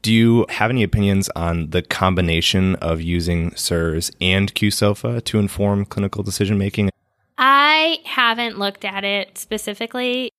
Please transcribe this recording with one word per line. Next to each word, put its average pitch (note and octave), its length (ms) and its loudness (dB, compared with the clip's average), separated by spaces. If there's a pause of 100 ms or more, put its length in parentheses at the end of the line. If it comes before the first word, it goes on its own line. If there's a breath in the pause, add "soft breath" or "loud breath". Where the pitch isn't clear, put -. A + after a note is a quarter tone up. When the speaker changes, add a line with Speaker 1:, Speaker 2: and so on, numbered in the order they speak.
Speaker 1:
Do A2 100 0
you A2+ 380 6
have A2 220 0
any B2+ 120 2
opinions G2 520 2
on E2+ 340 -2
the F2 120 0
combination F#2 920 2
of E2 260 -4
using E2+ 540 -2
sers E2 640 -2
and F#2+ 340 2
Q G#2 180 0
sofa A2+ 500 0
to - 180 -2
inform G2+ 460 0
clinical G2+ 380 -4
decision-making? G2+ 680 0 (480)
Speaker 2:
I D4 680 4
haven't A#3 540 -2
looked G3+ 260 -4
at G3 180 -6
it G3+ 340 -4
specifically B3 1000 -6